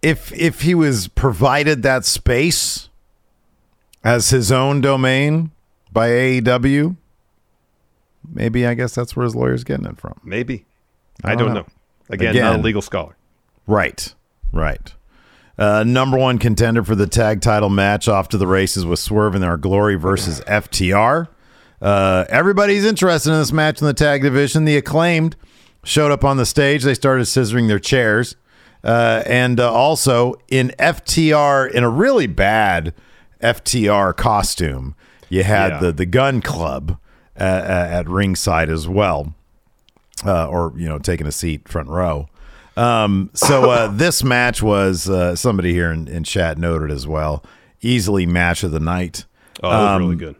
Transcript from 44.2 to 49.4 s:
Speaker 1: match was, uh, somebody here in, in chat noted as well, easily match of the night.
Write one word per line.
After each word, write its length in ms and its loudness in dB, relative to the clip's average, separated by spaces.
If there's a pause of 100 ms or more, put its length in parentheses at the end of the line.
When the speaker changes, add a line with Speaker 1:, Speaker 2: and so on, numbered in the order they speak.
Speaker 1:
match 380 0
was, 480 0
uh, 260 0
somebody 380 0
here 180 0
in, 160 -6
in 160 -6
chat 320 -2
noted 340 -4
as 160 -8
well, 380 -4 (380)
easily 420 0
match 400 0
of 80 -2
the 80 -2
night. 460 -4 (360)